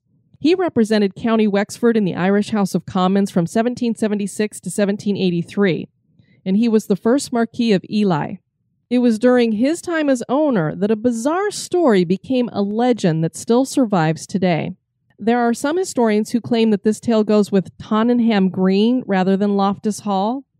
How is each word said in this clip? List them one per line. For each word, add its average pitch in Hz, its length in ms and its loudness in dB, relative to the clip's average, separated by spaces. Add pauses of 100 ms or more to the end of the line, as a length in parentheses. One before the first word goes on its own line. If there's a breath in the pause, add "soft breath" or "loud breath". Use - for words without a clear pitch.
(400)
He 330 140 4
represented 220 600 0
County 226 320 0
Wexford 208 520 0
in 208 60 2
the 170 100 -2
Irish 202 340 0
House 202 260 0
of 175 120 -4
Commons 196 440 0
from 170 160 0
seventeen 233 480 -2
seventy-six 208 680 -4
to 180 100 -10
seventeen 202 480 -2
eighty-three, 180 720 0 (580 soft breath)
and 190 100 0
he 233 120 2
was 214 180 2
the 196 100 0
first 262 340 0
Marquis 233 420 -2
of 185 180 0
Ely. 190 460 -2 (540)
It 247 80 0
was 233 200 2
during 247 340 2
his 269 280 0
time 311 300 -2
as 247 180 0
owner 240 480 0
that 196 140 0
a 226 60 0
bizarre 247 540 -2
story 262 540 2
became 226 480 -2
a - 80 -4
legend 202 640 -2
that 160 100 -4
still 247 300 0
survives 185 640 0
today. 175 500 -2 (420)
There 233 200 0
are 233 160 0
some 302 240 -2
historians 220 540 0
who 233 100 -2
claim 226 300 0
that 196 120 0
this 214 160 0
tale 220 240 2
goes 208 260 2
with 190 280 0
Tottenham 220 720 2
Green 196 560 2
rather 190 280 2
than 202 220 0
Loftus 196 440 -2
Hall, 208 440 -4 (160)